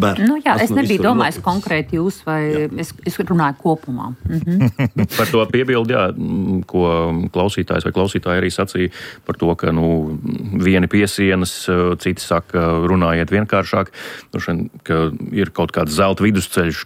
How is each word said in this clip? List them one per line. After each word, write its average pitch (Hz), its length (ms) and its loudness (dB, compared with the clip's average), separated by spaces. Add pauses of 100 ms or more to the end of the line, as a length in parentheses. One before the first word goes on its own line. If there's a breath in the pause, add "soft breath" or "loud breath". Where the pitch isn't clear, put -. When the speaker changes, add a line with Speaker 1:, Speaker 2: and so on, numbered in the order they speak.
Speaker 1:
ber. 98 180 2
Speaker 2:
Nu 262 240 2
jā, 269 160 2
Speaker 1:
Tas, - 40 2
Speaker 2:
es 233 80 2
Speaker 1:
nu, 277 100 2
Speaker 2:
nebiju 208 180 2
Speaker 1:
visur 190 80 0
Speaker 2:
domājis 220 320 2
Speaker 1:
notiek. - 60 -12
Speaker 2:
konkrēti 175 460 -2 (100)
jūs 185 160 -2 (100)
vai 156 140 -2 (100)
Speaker 1:
Jā. 151 300 -2
Speaker 2:
es, 160 100 -8 (160)
es 180 100 -2
runāju 160 460 0
kopumā. 147 460 -2 (160)
Mhm. 151 840 0
Speaker 3:
<laughs> - 100 -8
Par 110 140 0
to 110 160 4
piebildi, 123 480 2
jā, 95 140 2 (100)
m, 95 480 -2
ko 90 160 0 (480)
klausītājs 90 560 0
vai 90 60 0
klausītāja 92 500 0
arī 90 80 0
sacīja 92 400 -2 (340 loud breath)
par - 120 -4
to, 85 180 2
ka, 85 160 -2
nu, 80 480 2 (400)
vieni 92 300 4
piesienas, 95 680 2 (460)
citi 92 200 -2
saka, 85 720 0
runājiet 85 400 2
vienkāršāk. 98 560 0 (480 loud breath)
Nu, - 60 -6
šodien, 85 260 -2 (160)
ka 80 300 0 (180)
ir 95 240 -2
kaut 85 160 -2
kāds 78 240 -2
zelta 95 320 2
vidusceļš, 90 600 0